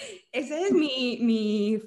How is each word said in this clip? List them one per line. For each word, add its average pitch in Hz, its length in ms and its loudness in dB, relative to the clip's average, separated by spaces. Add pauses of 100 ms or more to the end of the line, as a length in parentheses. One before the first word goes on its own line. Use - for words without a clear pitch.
(320)
esa 285 280 -4
es 392 120 2
mi, 262 500 2
mi 214 640 2